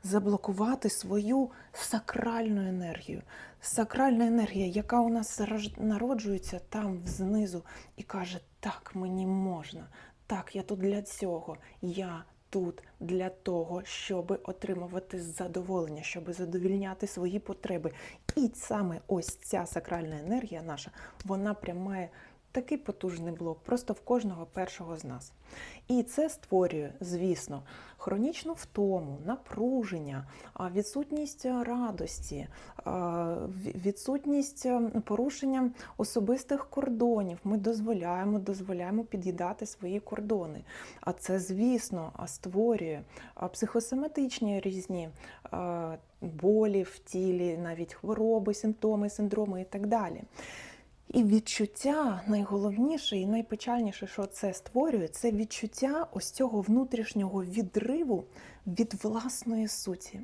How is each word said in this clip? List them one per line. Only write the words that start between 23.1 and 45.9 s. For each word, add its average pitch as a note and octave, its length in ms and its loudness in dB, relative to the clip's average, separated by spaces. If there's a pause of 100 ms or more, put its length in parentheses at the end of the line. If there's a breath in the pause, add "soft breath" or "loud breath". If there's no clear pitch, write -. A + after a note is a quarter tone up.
блок E3 300 -6
просто B3 300 0
в - 60 -6
кожного G3+ 460 0
першого E3+ 520 -6
з D#3 60 -12
нас. B2+ 300 -10 (540 loud breath)
І B3 160 4
це D4 260 2
створює, F3 680 2
звісно, F3 640 -2 (340 loud breath)
хронічну C4+ 560 -2
втому, F#3 720 0
напруження, F#3+ 1000 -2 (260 loud breath)
а, F3+ 160 -4
відсутність, C#4+ 760 -2
а, B3+ 180 2
радості, G#3+ 840 -4 (360 loud breath)
а, - 80 -2 (440)
ві-, F#3 500 -4
відсутність, C#4 800 0
а, A#3+ 260 4 (140)
порушення C4 640 2 (260 loud breath)
особистих A#3+ 720 2
кордонів. A#3 720 2
Ми G3+ 140 2
дозволяємо, G#3 840 2
дозволяємо F#3+ 640 -2
під'їдати F#3 600 -2
свої G3 340 -4
кордони. G#3 640 -2 (380 loud breath)
А E3+ 120 -2
це, F#3 260 0
звісно, F#3+ 760 2
а, - 120 -8
створює, F#3 760 2 (340 loud breath)
а, - 120 -4
психосоматичні A#3 1120 0
різні, F#3 500 -2 (340 loud breath)
а, E3+ 520 -4 (260)